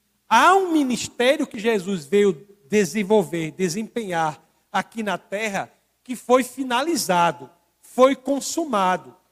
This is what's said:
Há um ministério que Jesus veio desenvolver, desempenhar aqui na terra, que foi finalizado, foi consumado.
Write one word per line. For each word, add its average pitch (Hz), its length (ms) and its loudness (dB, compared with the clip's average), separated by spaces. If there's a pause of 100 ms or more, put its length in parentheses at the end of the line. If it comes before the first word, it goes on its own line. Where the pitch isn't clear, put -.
(280)
Há 285 260 6
um 381 180 2
ministério 269 760 0
que - 120 -12
Jesus 196 460 -2
veio 196 420 0 (220)
desenvolver, 185 840 0
desempenhar 175 880 -4 (280)
aqui 202 320 -6
na 196 140 -4
terra, 196 560 -6 (320)
que 254 100 -10
foi 247 300 2
finalizado, 233 1040 -2 (320)
foi 262 340 2
consumado. 214 1000 -4 (160)